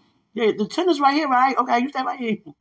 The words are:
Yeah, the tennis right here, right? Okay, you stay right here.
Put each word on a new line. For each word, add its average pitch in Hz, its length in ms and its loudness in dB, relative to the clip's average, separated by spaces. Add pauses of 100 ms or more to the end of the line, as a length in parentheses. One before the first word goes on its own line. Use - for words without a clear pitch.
(340)
Yeah, 220 240 2
the 208 80 0
tennis 339 360 0
right 277 120 4
here, 302 140 0
right? 254 300 2
Okay, 247 240 0
you 269 80 -2
stay 262 140 -6
right 247 140 -6
here. 233 200 -4 (240)